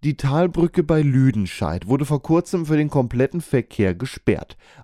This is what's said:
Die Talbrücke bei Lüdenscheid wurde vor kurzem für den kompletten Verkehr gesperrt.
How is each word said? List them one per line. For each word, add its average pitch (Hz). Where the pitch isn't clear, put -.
Die 147
Talbrücke 165
bei 156
Lüdenscheid 107
wurde 131
vor 143
kurzem 170
für 151
den 151
kompletten 135
Verkehr 107
gesperrt. -